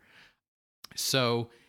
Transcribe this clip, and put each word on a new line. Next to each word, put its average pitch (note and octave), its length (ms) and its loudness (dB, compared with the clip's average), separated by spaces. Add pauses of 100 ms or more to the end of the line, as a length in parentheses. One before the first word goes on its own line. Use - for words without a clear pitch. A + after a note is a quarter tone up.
(960)
So A#2+ 540 0 (180)